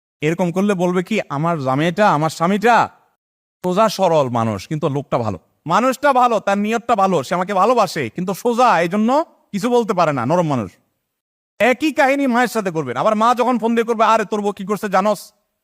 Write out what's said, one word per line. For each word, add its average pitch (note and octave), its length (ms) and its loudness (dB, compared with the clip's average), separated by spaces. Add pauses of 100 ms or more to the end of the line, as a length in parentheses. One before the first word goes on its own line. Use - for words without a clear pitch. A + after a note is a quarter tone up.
(200)
এরকম E3+ 320 -2
করলে G3+ 220 0
বলবে F3+ 280 0
কি, G3 260 -4
"আমার D#3 320 -2
জামাইটা, D#3+ 500 0
আমার D#3 200 0
স্বামীটা F#3+ 600 0 (760)
সোজা F3+ 240 2
সরল E3 400 2
মানুষ, A2+ 400 -2
কিন্তু D#3 200 -4
লোকটা C#3 300 -4
ভালো।" A2 200 -4 (280)
মানুষটা B3+ 460 0
ভালো, A#3+ 280 2
তার G3+ 180 -2
নিয়তটা G#3 380 -2
ভালো, F#3+ 260 2
সে F3+ 120 -6
আমাকে F#3 200 -2
ভালোবাসে, F#3+ 540 2
কিন্তু F3+ 260 -6
সোজা, A#3 460 2
এই F3 80 0
জন্য A3+ 360 0 (280)
কিছু G3+ 180 -2
বলতে A#3+ 240 2
পারে E3 180 2
না, B2 140 -2
নরম E3+ 200 2
মানুষ। B2 260 -2 (840)
একই B3+ 340 0
কাহিনী C#4 340 2
মায়ের A#3+ 220 2
সাথে G3 220 -4
করবেন। C#3+ 260 -4
আবার F#3+ 180 0
মা A3+ 200 2
যখন A#3+ 240 0
ফোন A#3 160 -2
দিয়ে A3+ 100 0
করবে, A3+ 200 0
"আরে A3 200 2
তোর G#3+ 160 -4
বউ G3+ 120 -2
কি G3 120 -10
করছে G#3 240 -4
জানোস?" F#3+ 440 -2 (320)